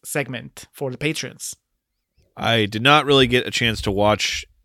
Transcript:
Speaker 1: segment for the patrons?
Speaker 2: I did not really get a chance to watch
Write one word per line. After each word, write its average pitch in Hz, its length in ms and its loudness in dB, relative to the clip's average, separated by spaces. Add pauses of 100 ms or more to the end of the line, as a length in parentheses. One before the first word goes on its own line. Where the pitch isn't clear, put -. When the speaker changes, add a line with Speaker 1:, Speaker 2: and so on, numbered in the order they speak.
Speaker 1:
segment 131 680 -8
for 135 180 -8
the 123 80 -12
patrons? - 560 -8 (840)
Speaker 2:
I 113 280 2
did 107 180 -4
not 143 220 4
really 135 220 6
get 123 200 2
a - 40 -8
chance 113 320 -2
to 107 80 -2
watch 104 560 0 (180)